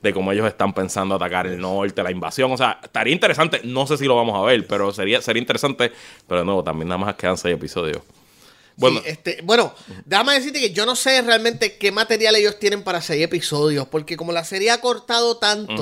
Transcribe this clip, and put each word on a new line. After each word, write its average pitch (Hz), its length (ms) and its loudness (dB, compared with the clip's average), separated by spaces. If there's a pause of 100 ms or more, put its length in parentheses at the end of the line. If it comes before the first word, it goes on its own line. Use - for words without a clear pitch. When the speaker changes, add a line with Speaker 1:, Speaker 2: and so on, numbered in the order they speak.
Speaker 1:
de 104 100 2
cómo 95 200 0
ellos 107 160 2
están 98 260 0
pensando 95 400 -2
atacar 90 320 0
el 90 140 -6
norte, 98 420 -2
la 92 80 -2
invasión. 92 400 -2
O 131 60 0
sea, 120 260 0
estaría 113 320 -2
interesante. 160 480 2
No 127 240 -2
sé 147 100 0
si 139 100 -2
lo 127 100 6
vamos 117 200 2
a 98 80 0
ver, 113 220 4
pero 101 260 0
sería, 104 300 0
sería 117 180 0
interesante. 123 520 -2 (340)
Pero 90 140 0
de 87 40 -2
nuevo, 92 200 0
también 80 240 -4
nada 90 100 -2
más 98 160 -4
quedan 90 240 0
seis 87 160 0
episodios. 78 440 -4 (760)
Bueno. 127 260 2
Speaker 2:
Sí, 127 80 -8
este, 156 360 -8
bueno, 202 280 4 (320)
déjame 226 300 2
decirte 269 240 -2
que 233 140 0
yo 202 140 -2
no 247 100 -2
sé 262 260 2
realmente 233 560 0
qué 196 140 0
material 220 420 2
ellos 208 240 2
tienen 202 240 0
para 180 180 -2
seis 156 220 -2
episodios, 151 640 0
porque 156 300 -6
como 165 160 -6
la 170 100 -2
serie 196 300 0
ha 233 80 2
cortado 233 560 0
tanto, 208 460 -2